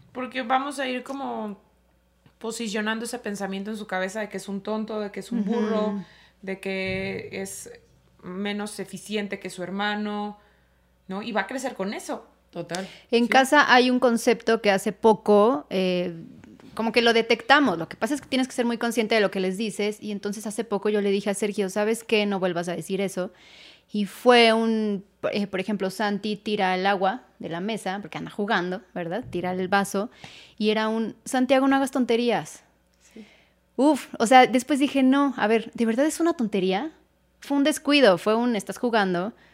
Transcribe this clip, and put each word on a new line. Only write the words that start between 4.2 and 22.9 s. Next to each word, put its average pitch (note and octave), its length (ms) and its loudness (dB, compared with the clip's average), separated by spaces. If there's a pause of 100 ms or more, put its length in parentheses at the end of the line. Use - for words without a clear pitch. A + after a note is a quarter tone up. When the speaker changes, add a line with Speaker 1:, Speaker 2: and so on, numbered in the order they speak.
Speaker 1:
que - 80 -10
es F#3+ 100 -14
un G3 140 -8
tonto, G#3+ 380 -6
de G3+ 120 -6
que G3 100 -12
es - 100 -10
un A#3 140 -2
burro, G#3+ 440 0
Speaker 2:
Ujú. G3+ 140 -6 (380)
Speaker 1:
de F#3+ 180 -8
que F#3+ 720 -6
es G3 400 -12 (500)
menos G#3 580 -8
eficiente G3+ 600 -8
que F#3+ 100 -10
su F3+ 140 -10
hermano, G#3 760 -6 (720)
¿no? F#3+ 160 -8
Y - 80 -8
va G3+ 100 0
a G3 60 -4
crecer B3+ 260 -6
con F#3+ 200 -6
eso. D4+ 340 -10 (240)
Speaker 3:
Total. F3 360 -8 (220)
Speaker 2:
En A#3 160 4
Speaker 3:
Sí. A3+ 40 0
Speaker 2:
casa C4+ 440 6
hay B3+ 160 6
un B3+ 100 2
concepto A3+ 600 2
que G#3 80 0
hace G3 220 0
poco... A3 800 4
Eh, F3+ 420 0 (640)
como A3+ 160 -2
que A#3+ 100 4
lo A#3 120 6
detectamos. A3+ 680 4
Lo E3 100 -6
que - 80 -14
pasa A3+ 160 -2
es C#4 80 -6
que - 60 -20
tienes C4 200 -2
que - 60 -12
ser B3 120 -2
muy A#3 120 -2
consciente A3+ 380 0
de A3 60 4
lo F#3+ 100 2
que G3 80 -4
les F#3 180 -2
dices. G#3 440 -4
Y G#3+ 100 -8
entonces G3+ 340 -8
hace A3 180 -6
poco G#3 260 -2
yo G#3 120 2
le G3+ 100 0
dije G3+ 180 -2
a G3+ 40 0
Sergio, G#3 360 -4
"¿Sabes G#3+ 340 -2
qué? G#3+ 220 2
No G3+ 140 -2
vuelvas F3 280 -2
a F3 80 -4
decir F#3+ 260 -6